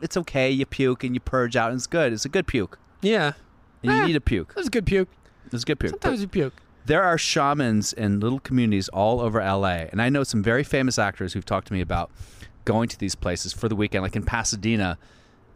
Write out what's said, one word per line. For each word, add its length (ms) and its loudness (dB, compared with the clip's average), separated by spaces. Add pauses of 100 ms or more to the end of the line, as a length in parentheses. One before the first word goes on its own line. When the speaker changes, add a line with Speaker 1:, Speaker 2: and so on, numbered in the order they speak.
Speaker 1:
"It's 160 -4
okay. 320 0
You 160 2
puke 380 0
and 120 -2
you 40 -2
purge 360 -2
out, 140 2
and 80 -4
it's 100 -6
good. 260 2
It's 120 -4
a 40 -6
good 180 0
puke." 320 -2 (220)
Speaker 2:
Yeah. 320 2 (500)
Speaker 1:
And 80 2
you 100 4
Speaker 2:
Eh, 60 4
Speaker 1:
need 80 2
a 60 2
puke. 340 -2
Speaker 2:
that's 120 -4
a 40 -4
good 160 0
puke. 220 2 (420)
Speaker 1:
It's 100 -4
a 40 -8
good 140 -2
puke. 120 -2
Speaker 2:
Sometimes 260 -2
Speaker 1:
But 40 -2
Speaker 2:
you 60 -4
puke. 260 -2 (340)
Speaker 1:
there 160 4
are 160 4
shamans 720 2
and 300 0
little 160 0
communities 500 2
all 320 2
over 180 0
L 260 0
A, 260 0
and 100 -2
I 80 2
know 140 2
some 180 -2
very 220 2
famous 340 0
actors 360 -2
who've 120 -6
talked 220 -4
to 60 -6
me 80 0
about 280 -4 (560)
going 240 2
to 100 -14
these 160 -4
places 380 -4
for 160 -4
the 60 -2
weekend, 280 0
like 120 -4
in 80 -2
Pasadena, 720 0 (580)